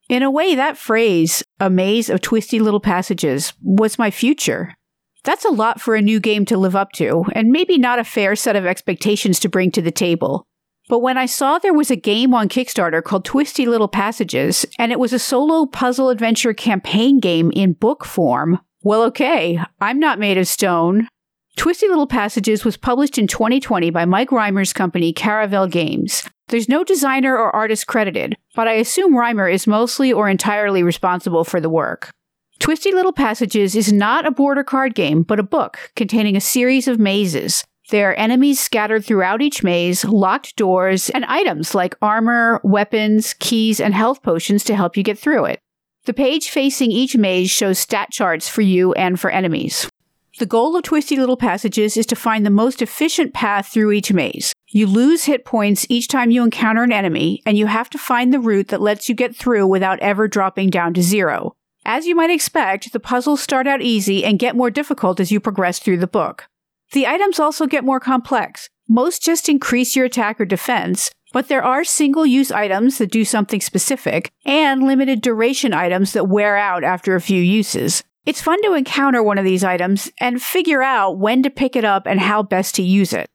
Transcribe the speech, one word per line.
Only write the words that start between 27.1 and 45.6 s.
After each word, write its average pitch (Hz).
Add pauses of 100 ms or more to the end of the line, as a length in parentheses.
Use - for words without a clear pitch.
or 220
artist 214
credited, 196 (200)
but 226
I 226
assume 277
Reimer 226
is 190
mostly 240
or 208
entirely 202
responsible 175
for 170
the 160
work. - (480)
Twisty 320
Little 370
Passages 208
is 208
not 220
a 311
board 277
or 285
card 269
game, 160
but 202
a 208
book -
containing 214
a 196
series 254
of 240
mazes. 196 (280)
There 202
are -
enemies 254
scattered 214
throughout 202
each 294
maze, 175
locked 202
doors, 185
and 269
items 196
like 185
armor, 226
weapons, 214
keys, 220
and 208
health 226
potions 185
to 214
help 180
you 196
get 208
through 262
it. 71 (460)